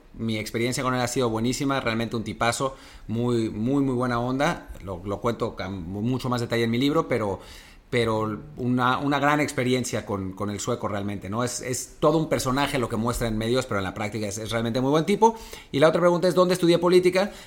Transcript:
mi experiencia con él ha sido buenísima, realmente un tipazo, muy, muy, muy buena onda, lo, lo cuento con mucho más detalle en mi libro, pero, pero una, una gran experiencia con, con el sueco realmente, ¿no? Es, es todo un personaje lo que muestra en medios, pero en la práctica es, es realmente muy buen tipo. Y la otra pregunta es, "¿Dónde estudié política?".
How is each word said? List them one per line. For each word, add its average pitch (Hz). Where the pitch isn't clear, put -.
mi 113
experiencia 120
con 127
él 127
ha 120
sido 127
buenísima, 127
realmente 117
un 107
tipazo, 117
muy, 117
muy, 127
muy 135
buena 123
onda, 131
lo, 90
lo 101
cuento 117
con 95
mucho 110
más 123
detalle 117
en 113
mi 117
libro, 147
pero, 107
pero 110
una, 123
una 143
gran 147
experiencia 123
con, 95
con 104
el 101
sueco 117
realmente, 101
¿no? 113
Es, 123
es -
todo 156
un 160
personaje 139
lo 117
que 113
muestra 117
en 110
medios, 123
pero 104
en 95
la 90
práctica 104
es, 101
es 107
realmente 117
muy 135
buen 156
tipo. 220
Y 135
la 151
otra 170
pregunta 175
es, 165
"¿Dónde 180
estudié 170
política?". 180